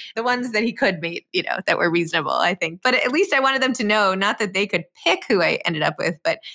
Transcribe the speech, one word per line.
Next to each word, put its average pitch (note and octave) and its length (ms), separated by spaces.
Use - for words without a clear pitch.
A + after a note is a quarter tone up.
the A3+ 80
ones B3 300
that G#3+ 100
he A#3 100
could F#3 280
meet, E3+ 320
you F3 100
know, - 240
that F3 120
were E3+ 120
reasonable, E3 400
I - 240
think. E3+ 280
But B3+ 120
at B3 160
least D#4+ 240
I C4+ 60
wanted C4+ 200
them B3+ 140
to G#3+ 100
know, G#3 300
not G3 240
that G#3 160
they G3+ 120
could F3 180
pick F4+ 240
who F#3+ 140
I D#3 220
ended D#3+ 180
up D3+ 160
with, E3 240
but E3 160